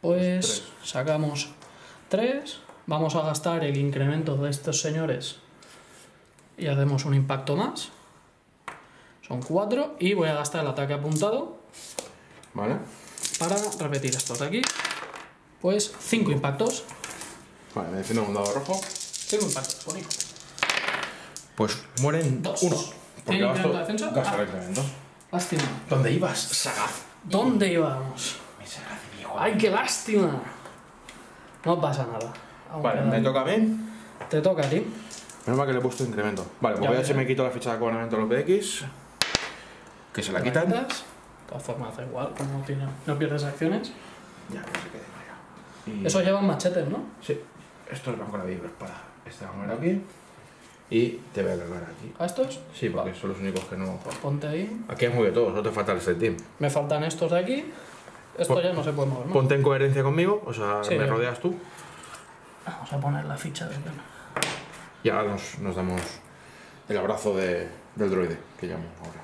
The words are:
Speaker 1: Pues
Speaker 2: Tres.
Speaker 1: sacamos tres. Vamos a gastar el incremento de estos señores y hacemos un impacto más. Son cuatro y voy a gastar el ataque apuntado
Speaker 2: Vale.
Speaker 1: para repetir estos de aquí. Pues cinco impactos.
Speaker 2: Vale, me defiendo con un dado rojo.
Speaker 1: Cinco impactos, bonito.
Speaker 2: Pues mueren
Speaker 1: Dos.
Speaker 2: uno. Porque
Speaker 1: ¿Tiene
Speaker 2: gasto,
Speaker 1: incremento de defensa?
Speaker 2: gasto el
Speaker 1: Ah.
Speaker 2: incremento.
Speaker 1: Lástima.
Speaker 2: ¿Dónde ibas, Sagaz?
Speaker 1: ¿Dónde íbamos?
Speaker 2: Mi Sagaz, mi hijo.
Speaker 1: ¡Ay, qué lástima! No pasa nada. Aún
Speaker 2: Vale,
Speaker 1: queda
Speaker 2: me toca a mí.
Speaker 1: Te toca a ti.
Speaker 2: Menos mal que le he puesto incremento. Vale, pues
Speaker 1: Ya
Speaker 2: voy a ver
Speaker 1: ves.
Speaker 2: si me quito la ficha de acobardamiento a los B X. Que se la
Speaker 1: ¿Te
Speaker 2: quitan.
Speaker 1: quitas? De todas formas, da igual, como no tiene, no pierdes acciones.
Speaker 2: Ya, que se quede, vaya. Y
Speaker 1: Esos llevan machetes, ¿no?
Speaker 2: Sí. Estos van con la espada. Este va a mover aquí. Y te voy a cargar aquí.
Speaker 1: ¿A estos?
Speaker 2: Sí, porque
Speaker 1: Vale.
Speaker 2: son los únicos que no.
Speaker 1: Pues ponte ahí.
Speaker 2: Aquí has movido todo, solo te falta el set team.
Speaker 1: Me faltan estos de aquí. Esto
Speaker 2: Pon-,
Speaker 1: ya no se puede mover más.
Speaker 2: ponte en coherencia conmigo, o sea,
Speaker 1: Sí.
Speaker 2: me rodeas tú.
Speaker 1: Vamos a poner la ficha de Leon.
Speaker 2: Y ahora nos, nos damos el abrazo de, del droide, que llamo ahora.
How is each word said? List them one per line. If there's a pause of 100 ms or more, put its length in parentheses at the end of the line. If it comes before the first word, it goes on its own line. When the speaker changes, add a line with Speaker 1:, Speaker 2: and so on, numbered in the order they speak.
Speaker 1:
Pues
Speaker 2:
Tres. (200)
Speaker 1:
sacamos (600)
tres. (260)
Vamos
a
gastar
el
incremento
de
estos
señores (1200)
y
hacemos
un
impacto
más. (1400)
Son
cuatro
y
voy
a
gastar
el
ataque
apuntado (960)
Speaker 2:
Vale. (600)
Speaker 1:
para (240)
repetir
estos
de
aquí. (1000)
Pues
cinco
impactos. (920)
Speaker 2:
Vale,
me
defiendo
con
un
dado
rojo.
Speaker 1:
Cinco
impactos,
bonito. (1500)
Speaker 2:
Pues (240)
mueren
Speaker 1:
Dos.
Speaker 2:
uno.
Porque
Speaker 1:
¿Tiene
Speaker 2:
gasto,
Speaker 1:
incremento
de
defensa?
Speaker 2:
gasto
el
Speaker 1:
Ah.
Speaker 2:
incremento. (480)
Speaker 1:
Lástima. (260)
Speaker 2:
¿Dónde
ibas,
Sagaz? (340)
Speaker 1:
¿Dónde
íbamos? (220)
Speaker 2:
Mi
Sagaz, (140)
mi
hijo.
Speaker 1:
¡Ay,
qué
lástima! (1200)
No
pasa
nada. (400)
Aún
Speaker 2:
Vale,
Speaker 1:
queda
Speaker 2:
me
toca
a
mí. (520)
Speaker 1:
Te
toca
a
ti. (600)
Speaker 2:
Menos
mal
que
le
he
puesto
incremento. (160)
Vale,
pues
Speaker 1:
Ya
Speaker 2:
voy
a
ver
Speaker 1:
ves.
Speaker 2:
si
me
quito
la
ficha
de
acobardamiento
a
los
B
X. (1300)
Que
se
la
Speaker 1:
¿Te
Speaker 2:
quitan.
Speaker 1:
quitas?
De
todas
formas,
da
igual,
como
no
tiene, (200)
no
pierdes
acciones. (580)
Speaker 2:
Ya,
que
se
quede, (840)
vaya.
Y
Speaker 1:
Esos
llevan
machetes,
¿no? (180)
Speaker 2:
Sí. (520)
Estos
van
con
la
espada. (220)
Este
va
a
mover
aquí. (880)
Y (240)
te
voy
a
cargar
aquí.
Speaker 1:
¿A
estos? (140)
Speaker 2:
Sí,
porque
Speaker 1:
Vale.
Speaker 2:
son
los
únicos
que
no.
Speaker 1:
Pues
ponte
ahí.
Speaker 2:
Aquí
has
movido
todo,
solo
te
falta
el
set
team. (220)
Speaker 1:
Me
faltan
estos
de
aquí. (720)
Esto
Speaker 2:
Pon-,
Speaker 1:
ya
no
se
puede
mover
más.
Speaker 2:
ponte
en
coherencia
conmigo,
o
sea,
Speaker 1:
Sí.
Speaker 2:
me
rodeas
tú. (1120)
Speaker 1:
Vamos
a
poner
la
ficha
de
Leon. (840)
Speaker 2:
Y
ahora
nos,
nos
damos (880)
el
abrazo
de, (260)
del
droide, (220)
que
llamo (160)
ahora.